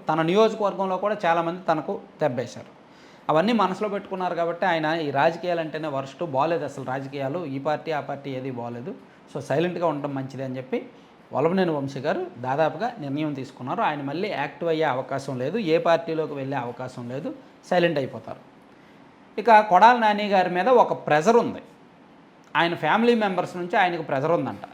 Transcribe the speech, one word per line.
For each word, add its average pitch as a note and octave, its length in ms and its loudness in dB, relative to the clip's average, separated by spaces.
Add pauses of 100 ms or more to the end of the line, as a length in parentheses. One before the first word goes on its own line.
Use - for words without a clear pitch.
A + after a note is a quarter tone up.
తన D#3 140 2
నియోజకవర్గంలో F#3+ 760 2
కూడా G#3 280 -2
చాలామంది E3+ 380 0
తనకు E3 380 -2 (200)
దెబ్బేశారు. B2 460 -4 (600)
అవన్నీ E3 240 2
మనసులో G3+ 360 0
పెట్టుకున్నారు F#3+ 460 -4
కాబట్టి E3+ 320 -2
ఆయన E3 180 2
ఈ D#3 260 -2
రాజకీయాలు E3 500 2
అంటేనే D#3 280 -6
వరస్ట్, C3+ 360 -6
బాలేదు C#3+ 400 0
అసలు C#3 200 -10
రాజకీయాలు, C3+ 600 -6
ఈ C3+ 140 -6
పార్టీ D3+ 320 -4
ఆ D3+ 100 -2
పార్టీ C#3 300 -10
ఏది C3 200 -8
బాలేదు, A#2+ 440 -10 (400)
so C#3 80 -8
సైలెంట్గా E3+ 440 0
ఉండడం C#3+ 280 -2
మంచిది C3+ 300 -8
అని B2+ 120 -8
చెప్పి C3 320 -8 (440)
వల్లభనేని E3 380 2
వంశీ C#3 300 -4
గారు G3 260 -2 (120)
దాదాపుగా D3+ 600 0
నిర్ణయం D3 340 -4
తీసుకున్నారు. C3+ 480 -8
ఆయన D3+ 220 0
మళ్ళీ D3+ 260 -4
యాక్టివ్ D3+ 420 -4
అయ్యే D#3 140 2
అవకాశం C3 540 -4
లేదు, D3 200 -4
ఏ E3 200 2
పార్టీలోకి D#3+ 560 0
వెళ్ళే C#3 220 -4
అవకాశం B2 520 -8
లేదు, D#3 260 -8 (360)
సైలెంట్ E3+ 280 4
అయిపోతారు. - 520 -8 (880)
ఇక G#3+ 200 8
కొడాల G#3+ 360 8
నాని G#3 320 2
గారి F#3 220 4
మీద F3+ 180 2
ఒక G#3 380 4
ప్రెజర్ D#3 300 4
ఉంది. - 260 0 (920)
ఆయన E3+ 180 4
ఫ్యామిలీ A3 400 4
మెంబర్స్ F#3+ 420 -2
నుంచి F3+ 200 -4
ఆయనకు F3 260 2
ప్రెజర్ D3 280 0
ఉందంట C3 280 0 (160)